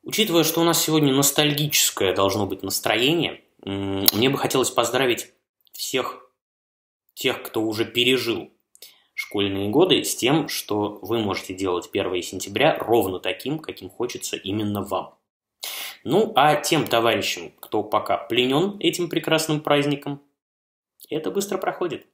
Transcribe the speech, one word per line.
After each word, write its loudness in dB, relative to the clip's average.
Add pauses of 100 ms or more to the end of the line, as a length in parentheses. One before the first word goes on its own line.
Учитывая, 2
что 0
у 4
нас 4
сегодня 4
ностальгическое 2
должно 2
быть -6
настроение, 0 (200)
м, -2
мне 4
бы -2
хотелось 0
поздравить 0 (400)
всех -6 (840)
тех, -2
кто -4
уже -2
пережил 0 (640)
школьные -2
годы, 4
с -4
тем, 2
что -4
вы -2
можете -4
делать -2
первое -2
сентября 0
ровно 2
таким, -6
каким -12
хочется -6
именно -4
вам. -6 (880)
Ну, 2
а 6
тем 0
товарищам, 0
кто -2
пока 0
пленен 0
этим 0
прекрасным 0
праздником, 0 (880)
это -4
быстро -2
проходит. -4